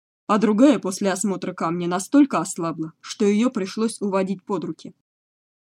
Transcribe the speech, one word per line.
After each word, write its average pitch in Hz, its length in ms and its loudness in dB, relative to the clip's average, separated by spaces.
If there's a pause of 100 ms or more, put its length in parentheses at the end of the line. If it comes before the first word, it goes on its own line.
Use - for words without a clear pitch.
(280)
а 214 100 2
другая 214 420 4
после 190 320 -2
осмотра 190 420 -4
камня 175 340 -4
настолько 185 520 4
ослабла, 160 600 -6
что - 240 -2
её 208 240 4
пришлось 220 520 -4
уводить 190 420 -2
под 180 200 -4
руки. 165 300 -12 (880)